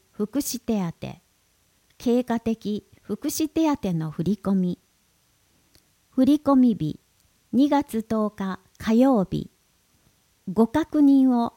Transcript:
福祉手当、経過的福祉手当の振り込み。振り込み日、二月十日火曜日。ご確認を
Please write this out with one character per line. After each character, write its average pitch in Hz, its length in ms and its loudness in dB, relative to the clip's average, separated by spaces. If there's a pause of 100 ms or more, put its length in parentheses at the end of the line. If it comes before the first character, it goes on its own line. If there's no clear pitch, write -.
(120)
福 214 280 -6
祉 262 200 -8
手 220 200 -4
当、 160 420 -10 (760)
経 247 260 0
過 233 160 -4
的 208 460 -6 (160)
福 214 280 -8
祉 311 180 -4
手 302 280 0
当 190 180 -6
の 160 180 -4
振 160 120 -6
り 196 180 -2
込 196 120 -2
み。 180 260 -2 (1300)
振 262 160 0
り 285 140 4
込 277 160 2
み 254 200 4
日、 156 240 -6 (520)
二 269 180 2
月 277 340 -2
十 214 260 -2
日 190 300 -10 (180)
火 - 160 -2
曜 240 320 4
日。 - 240 -8 (1000)
ご 190 200 0
確 302 320 -2
認 269 360 6
を 233 220 -2